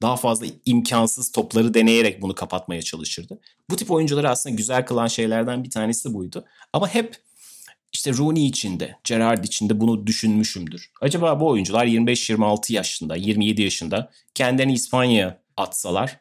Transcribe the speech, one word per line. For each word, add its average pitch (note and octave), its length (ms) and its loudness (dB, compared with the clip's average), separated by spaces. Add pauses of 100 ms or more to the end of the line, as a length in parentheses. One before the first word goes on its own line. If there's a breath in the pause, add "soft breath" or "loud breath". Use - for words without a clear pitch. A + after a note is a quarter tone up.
daha B2 140 2
fazla A#2 300 0 (180)
imkansız A#2+ 680 2
topları A2+ 420 0
deneyerek A2+ 480 4
bunu G2 120 -4
kapatmaya F2+ 480 -6
çalışırdı. - 580 -10 (300 soft breath)
Bu F#3+ 60 -2
tip - 140 -6
oyuncuları D3 400 2
aslında B2 260 -2
güzel B2+ 300 0
kılan A#2 200 0
şeylerden A#2 580 0
bir B2+ 60 -12
tanesi A2 440 -4
buydu. F#2 300 -10 (280 soft breath)
Ama F3+ 160 0
hep A3+ 280 -4 (760 loud breath)
işte - 200 -4
Rooney D3 340 2
için F#2+ 340 -4
de, - 240 -8
Gerrard A2+ 400 2
için G#2+ 240 -2
de G#2+ 120 2
bunu A2 260 2
düşünmüşümdür. G#2+ 840 -2 (100)
Acaba D3+ 400 0
bu D#3+ 80 2
oyuncular A2 380 2
yirmi A#2 200 4
beş A#2+ 240 0
yirmi G#2+ 140 2
altı G#2 280 0
yaşında, E2 440 -4
yirmi G#2 300 0
yedi G#2+ 160 2
yaşında F#2+ 480 -2 (240 soft breath)
kendilerini C3 380 2
İspanya'ya A#2 760 2 (100)
atsalar F#2+ 640 -4